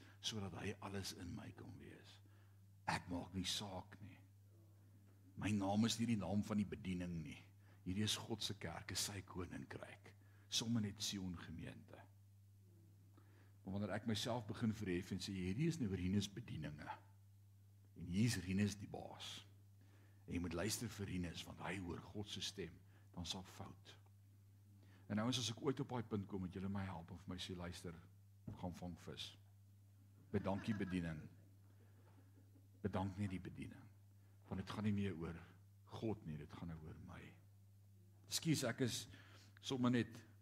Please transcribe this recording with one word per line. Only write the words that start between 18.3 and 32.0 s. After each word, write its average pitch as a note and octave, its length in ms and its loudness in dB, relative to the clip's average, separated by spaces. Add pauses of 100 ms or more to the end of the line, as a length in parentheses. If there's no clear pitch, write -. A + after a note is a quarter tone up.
Rinus F#2+ 400 4
die - 120 -8
baas. - 580 -8 (800)
En - 80 -4
jy F2 60 2
moet E2+ 120 0
luister G#2 360 2
vir G2+ 180 -2
Rinus, F2 380 0
want E2 160 -10
hy E2+ 180 -2
hoor F2+ 220 -2
God - 280 -6
se - 120 -6
stem," E2+ 320 -4 (400)
dan F2 140 -4
sal F#2+ 160 -4
fout. - 540 -12 (1120)
En G#2+ 80 2
nou A2 120 4
as A#2 220 2
ek - 120 -4
ooit C3+ 180 4
op B2+ 80 0
daai B2 140 0
punt G2+ 240 0
kom, G2+ 140 -2
moet F2+ 120 -2
julle F#2+ 160 -2
my G2 160 0
help E2 260 -4
en E2+ 80 -8
vir F2+ 160 -6
my - 20 -2
sê, F2+ 200 -4
"Luister, F2 380 -6 (640)
gaan F2+ 160 -2
vang F2+ 240 -6
vis. - 400 -8 (920)
Bedank G2 340 2
die A2+ 100 2
bediening. F2+ 460 2 (1600)